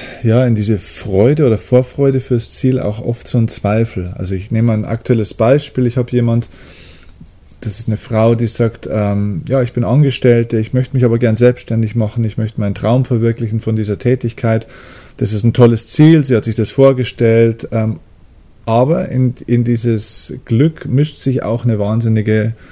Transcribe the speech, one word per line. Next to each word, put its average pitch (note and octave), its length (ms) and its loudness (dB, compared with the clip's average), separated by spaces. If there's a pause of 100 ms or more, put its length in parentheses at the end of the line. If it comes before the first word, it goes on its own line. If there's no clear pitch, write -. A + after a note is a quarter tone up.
(220)
ja, A#2 240 2
in A#2+ 80 0
diese G#2 240 0
Freude A2+ 680 0
oder A2+ 140 2
Vorfreude C3+ 600 0
fürs A#2+ 320 -2
Ziel C3 260 0
auch G#2+ 220 -6
oft - 260 -6
so - 120 0
ein A2+ 100 2
Zweifel. G#2 680 -2
Also F#2+ 200 -6
ich G2 160 -10
nehme A2+ 200 2
ein A2 120 -2
aktuelles A#2 500 -2
Beispiel. B2+ 520 0
Ich A#2 100 -2
habe A#2+ 160 -4
jemand, A#2 360 0 (1120)
das G#2+ 200 -8
ist - 80 -8
eine A2 80 -2
Frau, A2+ 380 2
die A#2 120 -2
sagt, - 440 -4
ähm, G2+ 580 -2
"Ja, C3 140 0
ich A#2+ 100 -6
bin A#2+ 120 -2
Angestellte, A#2+ 760 2
ich G#2+ 160 -4
möchte B2+ 200 -2
mich B2 100 2
aber A#2 140 2
gern A2+ 180 2
selbstständig A2+ 580 0
machen, A2+ 300 -2
ich G#2+ 120 -6
möchte A2 240 -4
meinen G2+ 140 -2
Traum B2 300 2
verwirklichen A#2 560 -2
von A2 160 -2
dieser G#2 220 -2
Tätigkeit." A#2 680 -2 (500)
Das G#2 160 -4
ist G#2+ 120 -2
ein A#2 100 4
tolles A#2 340 4
Ziel, D#3 360 6
sie B2+ 120 0
hat G#2 80 0
sich A2+ 120 -4
das A2 140 -2
vorgestellt, A#2 1000 2
ähm, A2 280 -2 (680)
aber C#3 420 2
in, B2+ 260 0 (120)
in A#2+ 180 2
dieses A#2 680 -2 (100)
Glück C#3+ 420 0
mischt C#3+ 320 0
sich C3 240 -2
auch A2+ 220 -4
eine A2+ 140 0
wahnsinnige A2 720 0 (200)